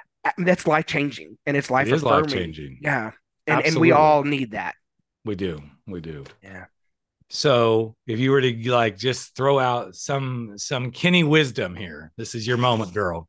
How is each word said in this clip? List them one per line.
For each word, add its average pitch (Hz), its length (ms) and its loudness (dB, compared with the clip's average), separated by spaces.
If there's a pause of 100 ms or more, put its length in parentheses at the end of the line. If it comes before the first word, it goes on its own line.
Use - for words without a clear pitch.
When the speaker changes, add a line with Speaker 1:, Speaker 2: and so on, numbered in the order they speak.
(240)
Speaker 1:
uh, 151 160 -2
that's 180 280 2
life-changing, 143 800 -2
and 143 100 -2
it's 139 140 -2
Speaker 2:
It - 20 -8
is - 0 -
Speaker 1:
life-affirming. 139 520 2
Speaker 2:
life-changing. 90 580 -6
Speaker 1:
Yeah. 131 300 -4 (360)
And, 151 140 2
and 156 180 0
we 165 120 8
Speaker 2:
Absolutely. - 20 -
Speaker 1:
all 151 300 6
need 135 280 -2
that. 98 240 -8 (480)
Speaker 2:
We 107 120 -4
do. 87 260 -6 (260)
We 90 140 -10
do. 76 240 -14 (180)
Speaker 1:
Yeah. 95 220 -18 (640)
Speaker 2:
So 113 640 2 (100)
if 113 140 -4
you 131 120 2
were 135 100 6
to, 120 300 -2
like, 113 260 2
just 120 380 -4
throw 139 220 2
out 120 380 0
some, 127 600 -6
some 123 340 -6
Kenny 180 320 2
wisdom 131 520 2
here, 80 420 -14
this 113 180 -10
is 110 100 -8
your 120 120 0
moment, 113 360 2
girl. 87 360 -4